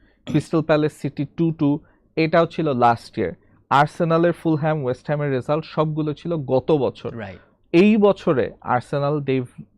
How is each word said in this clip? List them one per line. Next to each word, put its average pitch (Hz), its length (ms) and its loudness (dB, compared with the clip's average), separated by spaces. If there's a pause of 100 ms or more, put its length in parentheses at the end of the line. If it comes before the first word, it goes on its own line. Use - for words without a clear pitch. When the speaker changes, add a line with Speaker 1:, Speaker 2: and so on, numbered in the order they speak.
(240)
Speaker 1:
ক্রিস্টাল 151 380 -2
প্যালেস 151 300 0
সিটি 143 340 -8 (100)
টু 165 160 0
টু, 147 260 -2 (380)
এটাও 165 300 2
ছিল 160 280 -4
লাস্ট 120 440 0
ইয়ার। 87 140 -4 (380)
আর্সেনালের, 165 600 2
ফুলহ্যাম, 156 520 -2
ওয়েস্ট 123 220 -6
হ্যামের 147 240 -2
রেজাল্ট 147 340 -2
সবগুলো 156 480 -4
ছিল 170 240 -6
গত 131 360 0
বছর। 120 380 -2
Speaker 2:
Right। 101 280 -14 (340)
Speaker 1:
এই 208 240 6
বছরে 180 540 2 (100)
আর্সেনাল, 143 600 -2
they've 131 440 -4 (140)